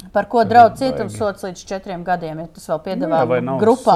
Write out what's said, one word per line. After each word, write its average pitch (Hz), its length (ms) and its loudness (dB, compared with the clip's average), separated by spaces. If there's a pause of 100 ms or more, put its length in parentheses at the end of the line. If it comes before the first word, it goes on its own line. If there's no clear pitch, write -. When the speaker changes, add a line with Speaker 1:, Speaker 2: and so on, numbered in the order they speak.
(120)
Speaker 1:
Par 202 140 -2
ko 240 160 0
Speaker 2:
Arī 202 80 -2
Speaker 1:
draud 233 240 8
Speaker 2:
baigi. - 80 -8
Speaker 1:
cietumsods 220 640 -6
līdz 180 180 -12
četriem 190 400 -10
gadiem, 170 340 -4
ja 170 80 -10
tas - 200 -20
vēl 160 120 -2
Speaker 2:
Nu, - 60 -16
Speaker 1:
piedāvā 277 360 -2
Speaker 2:
jā, 247 80 0
vai 247 120 0
nav - 220 -4
Speaker 1:
grupā 220 320 2